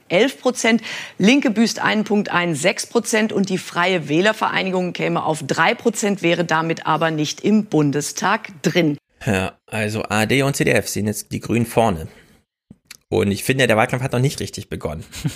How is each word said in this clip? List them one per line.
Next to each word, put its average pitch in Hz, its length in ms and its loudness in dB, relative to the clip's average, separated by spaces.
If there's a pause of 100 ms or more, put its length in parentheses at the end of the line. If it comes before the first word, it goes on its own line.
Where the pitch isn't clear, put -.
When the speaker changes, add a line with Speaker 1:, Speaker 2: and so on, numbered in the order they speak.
Speaker 1:
elf 226 320 2
Prozent. 233 400 2 (380)
Linke 262 320 4
büßt 214 300 0
einen 208 240 0
Punkt 208 280 0
ein, 175 220 0
sechs 160 320 -2
Prozent. 220 460 0
Und 190 160 0
die 185 100 0
Freie 175 500 -2
Wählervereinigung 185 840 0
käme 165 320 -2
auf 156 220 -2
drei 170 280 2
Prozent, 208 480 -2
wäre 170 220 2
damit 160 400 -2
aber 160 280 0
nicht 151 300 -4
im 214 240 2
Bundestag 151 840 0 (120)
drin. 160 360 0 (260)
Speaker 2:
Ja, 95 420 -2
also 107 420 -4
A 107 180 2
D 127 160 2
und 135 140 0
C 156 80 0
D 139 80 4
F 110 160 2
sind 101 180 -4
jetzt - 240 -6
die - 80 -6
Grünen 113 280 0
vorne. 110 420 0 (1000)
Und 101 220 2
ich 95 140 -4
finde, 131 240 2
der 110 80 4
Wahlkampf 123 260 2
hat 135 100 -4
noch 123 80 0
nicht 139 200 0
richtig - 280 -10
begonnen. - 360 -8 (320)